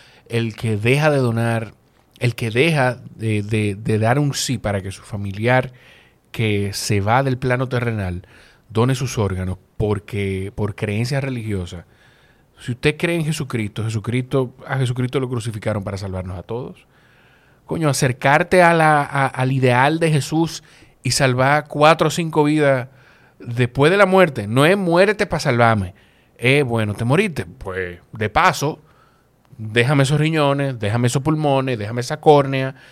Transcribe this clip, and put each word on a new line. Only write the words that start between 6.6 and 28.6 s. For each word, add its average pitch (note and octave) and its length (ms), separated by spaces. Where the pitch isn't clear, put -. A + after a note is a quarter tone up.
se G2+ 300
va A#2 200
del C3 140
plano B2+ 320
terrenal G#2+ 580
done A#2 240
sus B2+ 240
órganos F#2+ 400
porque, G2+ 800
por G2+ 200
creencia A#2 460
religiosa. G#2+ 640
Si - 140
usted D3+ 240
cree E3+ 200
en D#3+ 100
Jesucristo, A#2 580
Jesucristo, A#2+ 680
a C3+ 120
Jesucristo B2+ 420
lo B2+ 80
crucificaron G#2+ 560
para G2 140
salvarnos F#2 400
a E2+ 40
todos. C3 440
Coño, D#3+ 220
acercarte D3+ 720
a E3+ 120
la, D#3 280
a, C3+ 240
al C3 260
ideal C3 460
de E3 120
Jesús D#3 520
y B2 100
salvar C#3 560
cuatro D#3 400
o - 20
cinco D#3+ 340
vidas C#3+ 440
después B2+ 520
de G3 60
la G3+ 100
muerte. F3+ 400
No B2+ 200
es F#3+ 100
muérete G3 500
pa' D#3+ 140
salvarme. A2+ 540
Eh, C3+ 260
bueno, A2 300
te A2+ 100
moriste. C#3+ 420
Pues, F2+ 520
de G#2+ 160
paso, D#3 500